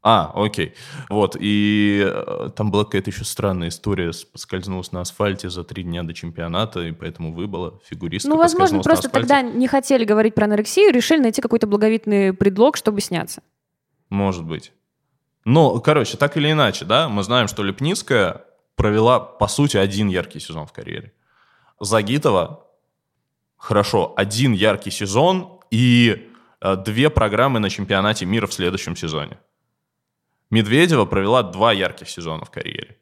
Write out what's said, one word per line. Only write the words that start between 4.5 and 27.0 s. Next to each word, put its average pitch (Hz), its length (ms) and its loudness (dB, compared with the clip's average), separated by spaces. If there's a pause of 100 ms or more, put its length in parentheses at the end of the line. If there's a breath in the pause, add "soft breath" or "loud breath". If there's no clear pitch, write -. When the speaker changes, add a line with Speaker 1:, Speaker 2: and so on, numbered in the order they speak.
Speaker 1:
на 90 100 -8
асфальте 95 480 -4
за 90 140 -10
три 90 220 -12
дня 87 180 -6
до 82 100 -8
чемпионата, 85 680 -6
и 85 100 -6
поэтому 82 420 -10
выбыла 87 460 -10 (100)
фигуристка, 180 400 -8
Speaker 2:
Ну, 311 80 2
возможно, 339 440 2
Speaker 1:
поскользнулась - 40 -6
на 302 60 2
Speaker 2:
просто 320 180 2
Speaker 1:
асфальте. 247 200 0
Speaker 2:
тогда 277 140 4
не 240 260 -2
хотели 269 360 2
говорить 214 300 2
про 208 120 2
анорексию, 214 460 4
решили 285 280 4
найти 233 200 2
какой-то 226 280 2
благовидный 208 640 2
предлог, 196 440 4
чтобы 202 240 -2
сняться. 180 420 -6 (680)
Speaker 1:
Может 98 340 0
быть. 80 280 -10 (720)
Но, 127 340 4
короче, 143 380 0
так 143 200 0
или 151 140 0
иначе, 135 340 0
да, 131 240 2
мы 101 140 -2
знаем, 117 240 0
что 107 160 -6
Лепницкая 113 800 0 (340)
провела, 110 460 4
по - 260 -2
сути, 143 300 0
один 98 320 2
яркий 85 320 -4
сезон 78 260 -12
в - 60 -20
карьере. - 400 -14 (680)
Загитова — 104 880 0 (880)
хорошо, 101 600 0
один 110 360 0
яркий 101 380 0
сезон 143 680 -2 (100)
и, 120 580 4 (320 soft breath)
э, 95 160 0
две 107 320 0